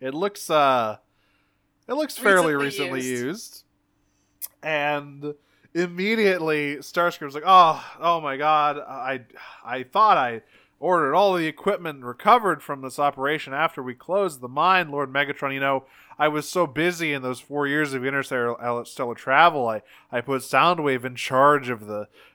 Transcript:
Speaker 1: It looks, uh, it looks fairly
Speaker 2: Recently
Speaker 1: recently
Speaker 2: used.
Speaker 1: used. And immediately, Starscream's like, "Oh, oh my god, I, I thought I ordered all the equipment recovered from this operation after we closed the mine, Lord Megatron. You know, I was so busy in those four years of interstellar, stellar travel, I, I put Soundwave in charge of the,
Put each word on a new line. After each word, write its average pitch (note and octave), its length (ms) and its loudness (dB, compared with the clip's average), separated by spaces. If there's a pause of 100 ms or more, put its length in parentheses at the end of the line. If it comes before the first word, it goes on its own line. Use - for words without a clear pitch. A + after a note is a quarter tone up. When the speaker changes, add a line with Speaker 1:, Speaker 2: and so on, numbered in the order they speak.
Speaker 1:
It C3+ 120 -6
looks, G3 360 -6
uh, C3 480 2 (920)
it A#3+ 60 -8
looks D4+ 240 -4
fairly F#3 360 4
Speaker 2:
Recently C#3 460 -4
Speaker 1:
recently B2+ 100 -4
Speaker 2:
used. B2 140 -4
Speaker 1:
used. F3+ 400 -10 (1000)
And D3 720 -4 (400)
immediately, F3 1040 0
Starscream's E3 580 -2
like, D3+ 100 -8
"Oh, F3 380 6 (180)
oh E3 200 2
my C#3 160 -4
god, D3 420 2
I, C3 420 -8 (420)
I B2+ 200 -8
thought G3+ 340 4
I A#2+ 240 -2 (380)
ordered D#3 340 2
all F#3+ 220 6
the E3 120 0
equipment D#3+ 560 -4
recovered F3+ 600 2
from C#3 180 -10
this C3 180 -10
operation C#3+ 540 -2
after D3+ 300 -2
we B2 100 -10
closed E3+ 480 -4
the B2 80 -12
mine, E3+ 420 2
Lord C#3 220 -4
Megatron. C#3 400 -2
You C3+ 60 -6
know, C#3 260 0 (320)
I D3+ 100 2
was D3+ 220 -2
so F3+ 180 0
busy D#3+ 460 -2
in C3+ 80 -6
those B2+ 180 -6
four C#3+ 280 -4
years C#3+ 260 0
of B2+ 120 -4
interstellar, A#2+ 800 -2
stellar A#2+ 300 -6
travel, D3 520 4
I, A2 140 -4 (300)
I A#2+ 100 -2
put C3 200 -4
Soundwave C#3+ 640 0
in B2+ 100 -10
charge C3+ 540 2
of G#2+ 180 -8
the, G#2 200 -8 (280)